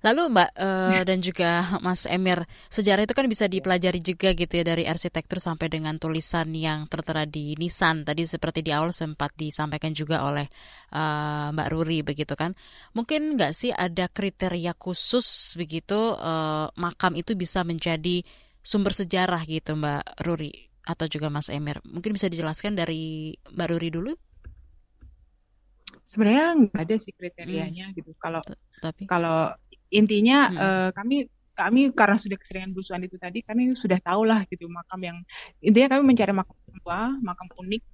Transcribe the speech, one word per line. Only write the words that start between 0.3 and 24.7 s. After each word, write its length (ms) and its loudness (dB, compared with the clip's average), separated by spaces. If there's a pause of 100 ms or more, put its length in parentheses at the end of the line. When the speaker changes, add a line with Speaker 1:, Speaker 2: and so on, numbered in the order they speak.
Speaker 1:
Mbak, 160 6
eh, 480 2
Speaker 2:
<laughs> 80 0
Speaker 1:
dan 80 4
juga 480 0 (160)
Mas 240 0
Emir, 400 0 (240)
sejarah 400 2
itu 80 0
kan 80 2
bisa 240 2
Speaker 3:
Ya. 0 -
Speaker 1:
dipelajari 560 0
juga 320 2
gitu 160 -2
ya 80 2
dari 240 0
arsitektur 560 -4
sampai 240 -4
dengan 320 -4
tulisan 560 -2
yang 320 -2
tertera 400 -4
di 320 -6
nisan. 480 2
Tadi 240 -2
seperti 320 -4
di 80 -4
awal 240 0
sempat 400 -4
disampaikan 640 -4
juga 320 -2
oleh, 160 -2 (480)
eh, 560 -2
Mbak 240 -4
Ruri 320 -2
begitu 320 -6
kan. 160 -4 (400)
Mungkin 400 -2
nggak 240 2
sih 160 0
ada 400 -2
kriteria 640 -4
khusus 800 0
begitu, 400 -4 (240)
eh, 440 -2 (120)
makam 400 -2
itu 160 -4
bisa 320 -2
menjadi 560 -2 (400)
sumber 320 2
sejarah 560 0
gitu 240 -4
Mbak 480 -4
Ruri 320 -4 (320)
atau 240 -4
juga 240 -4
Mas 160 -4
Emir? 400 -6
Mungkin 240 -6
bisa 160 0
dijelaskan 480 -4
dari 560 -4 (240)
Mbak 160 -2
Ruri 160 -2
dulu? 240 -6 (2000)